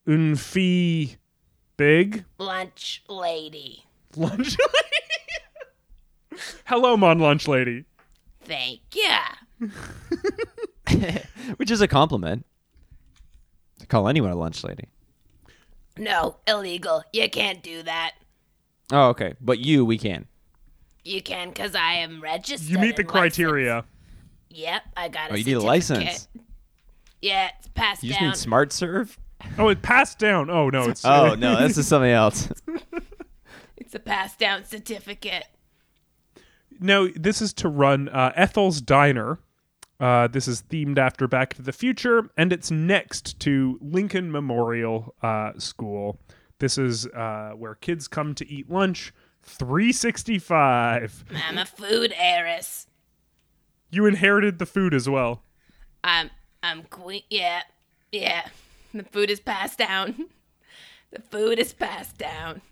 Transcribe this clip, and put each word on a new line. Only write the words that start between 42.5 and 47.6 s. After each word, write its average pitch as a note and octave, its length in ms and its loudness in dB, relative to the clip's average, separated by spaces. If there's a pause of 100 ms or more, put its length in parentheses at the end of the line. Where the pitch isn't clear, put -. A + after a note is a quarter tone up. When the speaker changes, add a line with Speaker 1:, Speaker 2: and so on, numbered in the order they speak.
Speaker 1:
it's F3 180 -4
next E3 720 -2
to C3+ 420 2
Lincoln F3+ 480 -2
Memorial, A#2 920 -2
uh, G#2+ 360 -2
School. G#2 600 -8 (400)
This C3+ 180 -2
is, B2 300 -2
uh, G#2+ 440 -10
where A2 240 -14